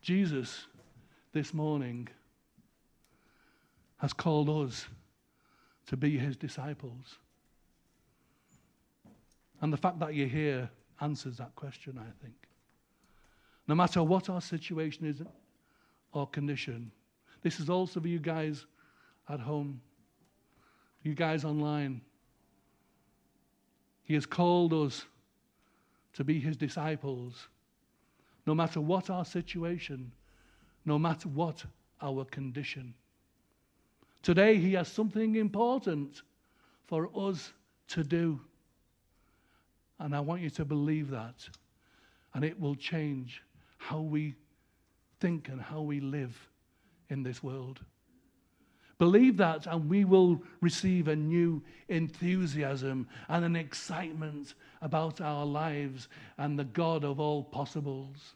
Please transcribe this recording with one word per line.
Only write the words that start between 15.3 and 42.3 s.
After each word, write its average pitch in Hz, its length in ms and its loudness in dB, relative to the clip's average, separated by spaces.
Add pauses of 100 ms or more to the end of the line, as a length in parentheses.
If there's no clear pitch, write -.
or 143 140 -4
condition, 135 640 -6 (520)
this - 180 -2
is 151 100 -2
also 180 300 2
for 165 80 -2
you 170 100 0
guys 156 480 -2 (640)
at 143 100 -6
home, 139 420 -4 (1200)
you 151 120 -2
guys 160 300 0
online. 147 560 -2 (2000)
He 156 120 0
has 147 120 0
called 175 460 4
us 151 320 0 (1120)
to 143 100 -4
be 147 160 2
his 151 160 -2
disciples, 139 920 -4 (1000)
no 156 80 4
matter 160 260 2
what 180 300 0
our 180 140 -2
situation, 165 880 -6 (720)
no 151 140 4
matter 165 300 0
what 151 360 -2 (360)
our 135 240 -4
condition. 131 680 -8 (1300)
Today, 202 340 8
he 185 180 4
has 175 120 0
something 220 480 0
important 208 880 0 (640)
for 165 300 -4
us 196 360 -4 (360)
to 160 160 -2
do. 160 360 0 (1600)
And 147 160 -4
I 143 60 0
want 165 220 -2
you 151 80 -2
to 160 140 -4
believe 147 460 0
that. 117 380 -8 (840)